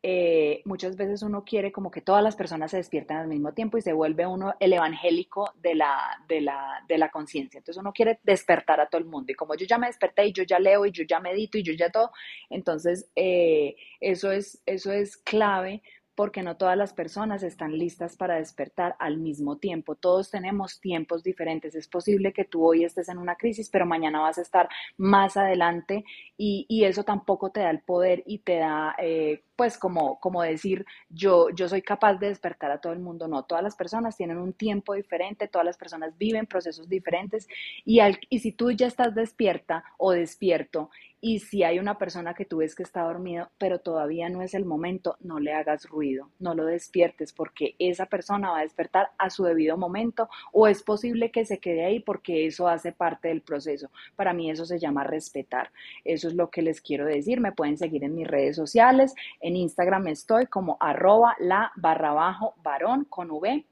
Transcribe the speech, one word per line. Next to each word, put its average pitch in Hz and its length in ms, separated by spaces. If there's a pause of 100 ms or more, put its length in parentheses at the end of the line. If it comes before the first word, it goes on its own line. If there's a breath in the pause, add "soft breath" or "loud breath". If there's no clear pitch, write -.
Eh, 165 600
muchas 185 300
veces 202 260
uno 208 220
quiere 202 280
como 196 180
que - 120
todas 202 200
las 214 140
personas 160 340
se 190 60
despierten 156 400
al 160 100
mismo 151 280
tiempo 226 240
y 214 40
se 170 120
vuelve 160 320
uno 190 340
el 185 140
evangélico 170 760 (120)
de 170 120
la, 147 240 (300)
de 160 140
la, 139 440
de 160 120
la 156 120
conciencia. 151 480
Entonces 175 220
uno 196 140
quiere 226 280
despertar 165 580
a 151 80
todo 170 120
el 165 60
mundo 139 260
y - 20
como 156 200
yo 180 120
ya 233 120
me 240 80
desperté 208 400
y 208 60
yo 190 100
ya 180 160
leo 196 260
y 202 80
yo 175 160
ya 165 120
medito 196 360
y 208 60
yo 160 100
ya 170 180
todo, 220 200 (400 loud breath)
entonces, 175 680
eh, 165 600 (240 loud breath)
eso 190 300
es, 196 360
eso 196 260
es 202 240
clave 202 640 (340 soft breath)
porque 202 280
no 170 120
todas 185 200
las 196 160
personas 196 500
están 156 340
listas 170 400
para 180 200
despertar 160 640
al 156 180
mismo 147 380
tiempo. 160 400
Todos 185 340
tenemos 196 500
tiempos 170 440
diferentes. 160 500
Es 160 140
posible 196 440
que 196 120
tú 165 200
hoy 165 200
estés 175 240
en 180 100
una 175 160
crisis, 220 340
pero 185 160
mañana 160 360
vas 160 180
a 175 40
estar 180 260 (280 loud breath)
más 196 400
adelante 185 680 (320 loud breath)
y, 202 320
y 220 160
eso 190 180
tampoco 196 480
te 208 120
da 170 80
el 151 100
poder 180 460
y 208 120
te 175 200
da, 156 440
eh, 160 400 (140)
pues, 233 200
como, 165 440
como 180 220
decir, 180 440 (220 loud breath)
"Yo, 170 420
yo 180 180
soy 190 140
capaz 202 320
de 202 140
despertar 185 420
a 147 100
todo 170 120
el 175 80
mundo". 170 260
No, 143 180
todas 170 200
las 208 100
personas 220 420
tienen 170 220
un 185 140
tiempo 208 420
diferente, 202 540
todas 170 180
las 175 100
personas 160 400
viven 220 300
procesos 165 420
diferentes 185 600 (360 loud breath)
y 226 140
al, 202 220 (100)
y 254 80
si 220 140
tú 240 180
ya 247 160
estás 233 300
despierta 185 680 (160 loud breath)
o 190 140
despierto 165 800 (300 loud breath)
y 220 180
si 196 240
hay 170 160
una 202 180
persona 175 380
que 190 100
tú 165 140
ves 160 160
que 185 80
está 175 200
dormido, 170 540
pero 180 220
todavía 165 500
no 180 140
es 185 100
el 196 140
momento, 170 540
no 165 200
le 147 140
hagas 151 340
ruido, 143 400 (100)
no 175 160
lo 160 120
despiertes, 170 680
porque - 460
esa 180 260
persona 196 460
va 160 80
a 156 40
despertar 170 540
a 190 140
su 190 140
debido 165 340
momento, 220 500 (240 loud breath)
o 214 160
es 202 140
posible 226 480
que 226 160
se 196 140
quede 170 260
ahí 214 140
porque 175 440
eso 175 240
hace 170 240
parte 165 360
del 160 120
proceso. 143 500 (260 loud breath)
Para 185 180
mí 165 160
eso 160 160
se 175 120
llama 143 240
respetar. 139 680 (340 loud breath)
Eso 165 240
es 165 60
lo 175 160
que 170 100
les 160 220
quiero 143 240
decir. 156 340
Me 202 120
pueden 151 260
seguir 156 260
en 147 100
mis 165 140
redes 143 280
sociales. 254 580 (260 loud breath)
En 175 160
Instagram 185 520
estoy 220 360
como 185 340
arroba 202 600
la 190 380
barra 160 360
bajo 180 400 (100)
varón 185 440
con 175 240
V 214 420